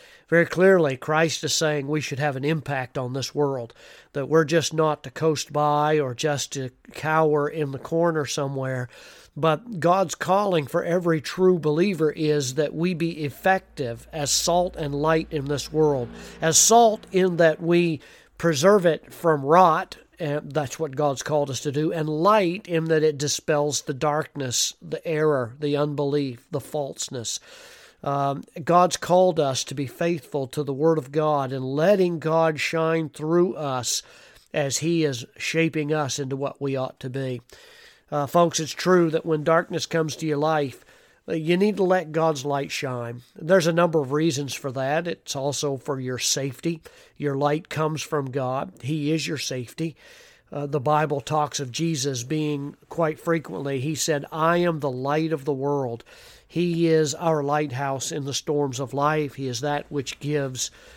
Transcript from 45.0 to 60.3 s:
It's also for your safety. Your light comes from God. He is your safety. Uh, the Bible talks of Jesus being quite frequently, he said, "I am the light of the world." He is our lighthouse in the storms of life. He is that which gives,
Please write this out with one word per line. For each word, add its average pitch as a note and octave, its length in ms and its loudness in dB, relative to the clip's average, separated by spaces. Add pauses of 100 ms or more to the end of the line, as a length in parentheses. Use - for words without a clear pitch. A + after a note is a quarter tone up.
It's - 260 -10
also C#3 440 -4
for C3+ 200 -6
your B2+ 200 -6
safety. C#3+ 640 -4 (340)
Your C#3+ 200 -4
light D3 340 0
comes D#3 320 -2
from C#3 300 -4
God. C3 500 -4
He D3 320 -2
is D#3 140 -2
your E3 100 -4
safety. C3 580 -8 (560)
Uh, D3 140 -8
the C#3+ 160 -2
Bible D3+ 400 0
talks D3+ 400 -2
of C3 100 -8
Jesus C#3 520 -2
being D3 520 -4 (140)
quite D#3+ 280 -2
frequently, C#3 640 -4
he D3+ 160 -4
said, C#3+ 340 -2
"I E3 280 2
am E3+ 240 0
the C#3 100 -2
light C#3+ 400 -2
of C#3+ 140 -4
the D3 80 0
world." C3+ 500 -2 (420)
He E3+ 420 0
is D#3 280 4
our D#3+ 260 0
lighthouse C#3 720 -2
in D3+ 140 -6
the C#3 80 -6
storms C#3+ 480 -2
of B2+ 120 -8
life. D3 420 0
He C3+ 120 -6
is A#2+ 140 -6
that D3 280 -4
which D3 300 -6
gives, C#3 500 -4 (280)